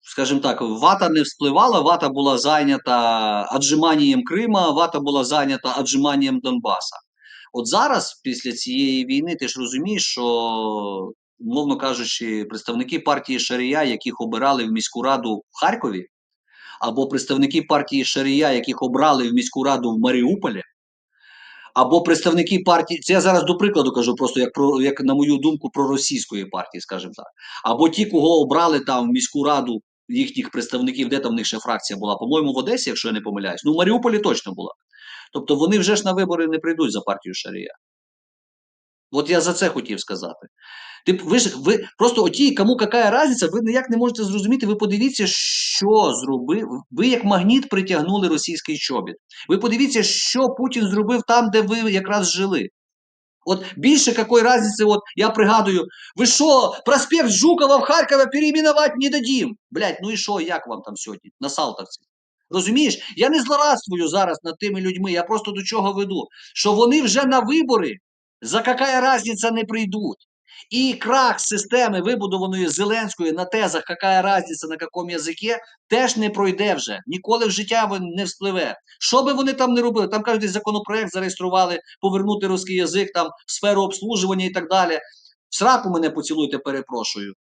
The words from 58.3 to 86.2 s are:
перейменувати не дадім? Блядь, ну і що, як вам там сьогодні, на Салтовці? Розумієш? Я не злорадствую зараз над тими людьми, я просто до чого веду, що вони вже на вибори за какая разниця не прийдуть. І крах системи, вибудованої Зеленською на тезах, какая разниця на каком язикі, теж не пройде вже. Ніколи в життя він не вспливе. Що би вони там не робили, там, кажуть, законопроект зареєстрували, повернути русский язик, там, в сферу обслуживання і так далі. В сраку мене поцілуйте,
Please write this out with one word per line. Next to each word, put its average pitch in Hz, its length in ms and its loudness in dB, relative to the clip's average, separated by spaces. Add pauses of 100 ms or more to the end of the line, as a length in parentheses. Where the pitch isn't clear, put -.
перейменувати 302 640 2
не 269 140 0
дадім? 240 460 -2 (140)
Блядь, 165 320 -4
ну 202 80 -6
і 220 60 -6
що, 202 240 -4
як 165 280 -6
вам 110 140 -12
там 107 140 -14
сьогодні, 104 340 -14 (100)
на 139 80 -6
Салтовці? 123 520 -6 (500)
Розумієш? 214 640 0
Я 240 120 2
не 302 140 2
злорадствую 247 640 0
зараз 175 360 0
над 160 140 -10
тими 202 220 -4
людьми, 185 320 -4
я 175 100 -2
просто 214 280 -4
до 202 120 -8
чого 196 300 -2
веду, 190 360 -4 (260)
що 208 180 0
вони 240 300 4
вже 247 220 2
на 262 160 4
вибори 233 560 0 (460)
за 139 180 -2
какая 254 400 0
разниця 226 500 0
не 226 140 -2
прийдуть. 214 640 -6 (420)
І 254 240 0
крах 247 460 2
системи, 214 600 0
вибудованої 185 680 -2
Зеленською 190 640 -2
на 175 120 -2
тезах, 180 380 -2
какая 190 400 0
разниця 180 440 -2
на 156 100 -8
каком 175 340 -8
язикі, 170 460 -4 (320)
теж 247 280 2
не 214 140 0
пройде 196 440 0
вже. 110 320 -8
Ніколи 214 400 -2
в 214 40 0
життя 214 420 -2
він 190 100 -4
не 180 220 -6
вспливе. 180 520 -4 (240)
Що 254 220 2
би 277 100 2
вони 269 200 0
там 254 200 2
не 240 80 2
робили, 226 280 0
там, 214 140 -2
кажуть, 214 280 0
законопроект 208 640 -4
зареєстрували, 180 680 -2 (200)
повернути 196 460 0
русский 185 300 -2
язик, 180 360 0
там, - 140 0 (200)
в - 60 -10
сферу 202 300 0
обслуживання 190 640 -2
і 185 60 -2
так 180 180 -6
далі. 175 300 2 (500)
В - 80 -10
сраку 240 340 2
мене 165 200 0
поцілуйте, 151 480 -4